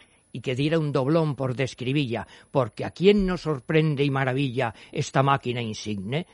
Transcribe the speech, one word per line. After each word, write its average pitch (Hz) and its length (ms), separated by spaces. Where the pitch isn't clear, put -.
y 123 100
que 131 140
diera 151 220
un 151 140
doblón 147 440
por 131 200
describilla, 123 720
porque 127 340
a 107 60
quién 202 340
no 180 120
sorprende 156 680
y 143 80
maravilla 131 640
esta 143 320
máquina 123 380
insigne, 107 720